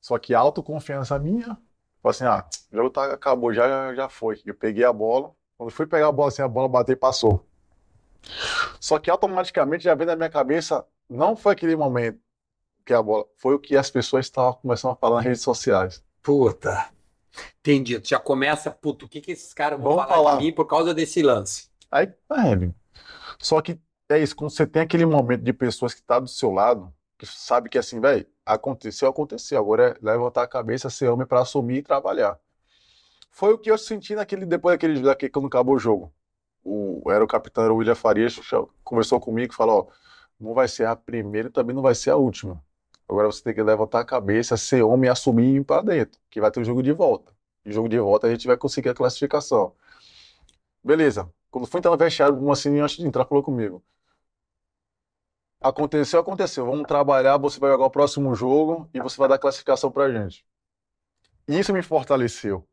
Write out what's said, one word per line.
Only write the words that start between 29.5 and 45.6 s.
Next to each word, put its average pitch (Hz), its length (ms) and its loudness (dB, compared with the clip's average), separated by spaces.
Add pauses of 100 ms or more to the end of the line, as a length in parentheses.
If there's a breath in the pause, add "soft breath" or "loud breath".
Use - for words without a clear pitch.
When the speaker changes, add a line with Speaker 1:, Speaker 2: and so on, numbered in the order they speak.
Speaker 1:
agora 110 320 2
é - 140 -14
levantar 120 380 0
a 123 60 0
cabeça, 117 420 -6
ser - 180 -2
homem 120 180 0
pra 160 140 2
assumir 127 380 -2
e 143 40 -6
trabalhar." 139 560 -2 (920 soft breath)
Foi 208 240 2
o 226 40 -2
que 214 120 -6
eu 214 80 4
senti 214 360 -8
naquele, 202 320 -8
depois 170 280 2
daquele, 156 260 0
daquele, 135 320 0
quando 139 140 -2
acabou 131 300 2
o - 20 0
jogo. 101 340 0 (520)
O, 98 460 -6
era 104 140 4
o - 40 0
capitão, - 360 -2
era 110 80 4
o 110 40 2
William 113 180 2
Farias, 113 440 2 (460)
conversou 117 360 0
comigo 117 320 -6
e - 40 -20
falou, 110 320 2
"Ó, - 40 -20 (520 soft breath)
não 113 100 -10
vai 127 140 2
ser 113 180 -2
a 113 100 -2
primeira 113 520 -6
e - 40 -12
também 123 220 -2
não 135 80 -4
vai 127 120 4
ser - 160 -4
a 147 60 4
última. 101 460 -2 (460)
Agora 104 180 2
você - 160 -4
tem 117 120 -4
que 110 80 -2
levantar 107 380 2
a 117 40 -4
cabeça, 113 520 -2
ser 123 260 0
homem 127 260 4
e - 20 4
assumir 120 340 2 (100)
e - 20 2
ir 139 80 0